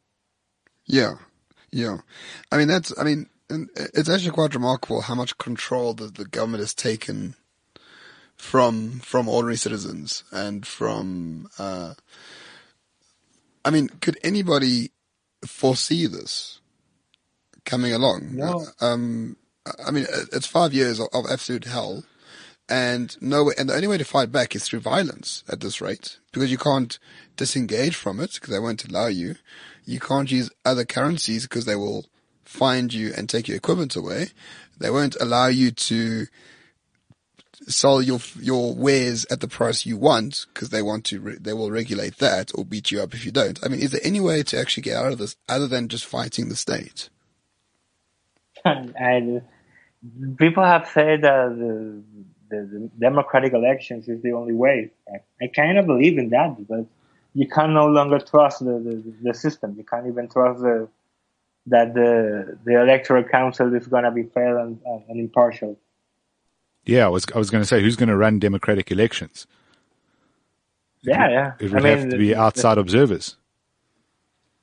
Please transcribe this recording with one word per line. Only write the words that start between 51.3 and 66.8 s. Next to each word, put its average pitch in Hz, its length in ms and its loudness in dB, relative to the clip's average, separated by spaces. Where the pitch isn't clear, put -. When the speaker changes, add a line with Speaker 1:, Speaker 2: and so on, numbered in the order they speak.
Speaker 2:
the, 110 440 -6
the, 107 60 -8
the 104 320 -12
democratic 131 540 2
elections 123 560 0
is 117 140 -8
the 123 100 -2
only 120 220 -4
way. 123 360 2
I, - 320 -14
I 123 40 -6
kind 165 300 2
of 190 80 4
believe 147 320 4
in 120 120 -2
that, 139 260 2
but 113 180 -6
you 139 140 0
can 156 260 2
no 151 120 8
longer 143 340 6
trust 147 400 4
the, 127 120 -2
the, 113 420 -6
the 117 40 0
system. 117 420 -6
You 110 80 -16
can't 120 220 -6
even 120 220 -6
trust 123 340 2
the, 113 260 2
that 117 280 4
the, 113 680 2
the 120 160 6
electoral 131 440 6
council 127 500 2
is 120 120 -2
gonna 123 260 2
be 117 120 -2
fair 123 340 0
and, 117 260 -6
and 113 360 -8
impartial. 113 580 2